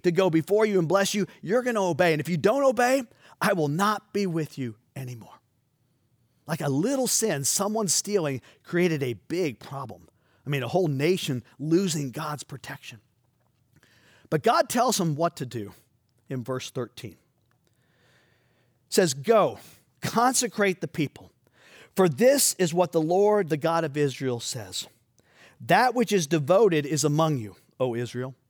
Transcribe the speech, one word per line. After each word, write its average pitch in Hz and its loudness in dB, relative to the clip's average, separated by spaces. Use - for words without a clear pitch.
to 175 2
go 185 2
before 185 2
you 202 2
and 160 0
bless 190 2
you, 202 -2
you're 208 0
gonna 226 -2
obey. 170 2
And 151 0
if 147 -6
you 170 -2
don't 226 2
obey, 254 2
I 196 2
will 160 0
not 202 -2
be 202 0
with 160 -4
you 120 -8
anymore." 123 -14
Like 156 -4
a 147 -2
little 233 0
sin, 165 0
someone 214 -2
stealing 156 -2
created 170 0
a 123 -2
big 151 -4
problem. 135 -14
I 139 -8
mean, 139 -2
a - -6
whole 175 0
nation 143 0
losing 156 0
God's 151 -8
protection. - -16
But 156 0
God 294 2
tells 247 2
him 165 0
what 165 0
to 139 -8
do 107 -10
in 131 -8
verse 127 -8
thirteen. - -10
It - -12
says, 165 2
"Go, 147 2
consecrate 220 0
the 156 -8
people, - -6
for 185 6
this 233 4
is 170 0
what 175 2
the 165 2
Lord, 196 2
the 156 0
God 165 0
of 147 -4
Israel, 131 -2
says. 101 -10
That 220 2
which 233 0
is 180 0
devoted 165 4
is 143 -2
among 151 2
you, 104 -12
O 127 0
Israel." 123 -8